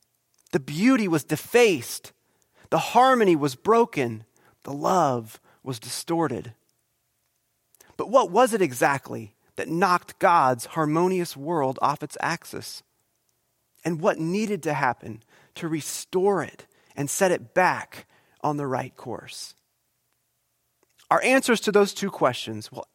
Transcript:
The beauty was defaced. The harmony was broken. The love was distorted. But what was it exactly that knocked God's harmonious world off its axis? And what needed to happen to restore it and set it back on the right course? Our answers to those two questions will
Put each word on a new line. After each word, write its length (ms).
The 80
beauty 480
was 160
defaced. 920
The 80
harmony 580
was 200
broken. 720
The 120
love 680
was 160
distorted. 760
But 140
what 180
was 240
it 80
exactly 720
that 120
knocked 520
God's 480
harmonious 680
world 460
off 220
its 180
axis? 640
And 160
what 200
needed 440
to 100
happen 500
to 120
restore 760
it 240
and 140
set 220
it 240
back 500
on 160
the 100
right 280
course? 600
Our 120
answers 380
to 100
those 220
two 160
questions 600
will 240